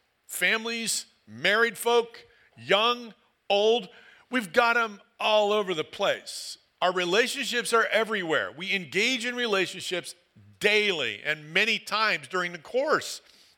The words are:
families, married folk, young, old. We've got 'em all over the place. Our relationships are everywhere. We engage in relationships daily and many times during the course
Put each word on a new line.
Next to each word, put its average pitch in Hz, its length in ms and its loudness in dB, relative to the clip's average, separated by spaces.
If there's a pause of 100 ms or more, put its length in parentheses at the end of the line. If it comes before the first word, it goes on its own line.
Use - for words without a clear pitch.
(280)
families, 226 800 -2 (200)
married 185 500 2
folk, 233 460 0 (340)
young, 214 560 0 (360)
old. 208 400 2 (420)
We've 220 220 -2
got 240 240 4
'em 220 240 -2 (180)
all 214 320 4
over 208 220 0
the 156 100 -2
place. - 760 -4 (240)
Our 180 120 4
relationships 220 800 0
are 220 180 4
everywhere. 180 640 0
We 185 180 -8
engage 196 520 -2
in 247 100 -6
relationships 185 800 -2 (460)
daily 190 680 0
and 151 260 -6
many 202 280 0
times 202 480 -2
during 175 240 -4
the 175 80 -14
course 254 600 -2 (360)